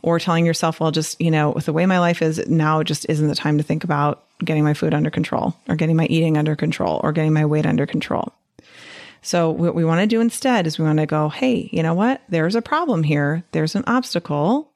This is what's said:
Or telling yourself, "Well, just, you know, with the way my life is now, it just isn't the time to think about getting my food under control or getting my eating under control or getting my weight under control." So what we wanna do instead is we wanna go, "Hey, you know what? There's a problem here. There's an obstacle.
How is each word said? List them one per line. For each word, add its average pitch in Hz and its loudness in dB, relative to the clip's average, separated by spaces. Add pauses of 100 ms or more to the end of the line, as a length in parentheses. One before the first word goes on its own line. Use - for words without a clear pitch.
Or 165 2
telling 170 2
yourself, 165 0
"Well, 160 0
just, 156 -4
you 165 2
know, 151 2
with - -4
the 156 -2
way 165 2
my 185 2
life 170 2
is 160 -2
now, 156 2
it 156 0
just - -6
isn't 151 2
the - -2
time 151 0
to 151 0
think 156 -2
about 147 -2 (200)
getting 156 0
my 151 2
food 151 0
under 151 0
control - -2 (120)
or 170 0
getting 160 2
my 160 2
eating 160 2
under 151 0
control 117 -2
or 151 0
getting 156 2
my 151 4
weight 151 2
under - 2
control." - -4 (880)
So 170 0
what 165 0
we 165 0
wanna 165 2
do 226 2
instead 233 0
is 156 -4
we 160 2
wanna 151 2
go, 151 0
"Hey, 254 -2
you 165 -2
know 160 0
what? 226 0
There's 170 0
a 233 0
problem 294 0
here. 147 0
There's 160 -2
an 202 -2
obstacle. 214 -2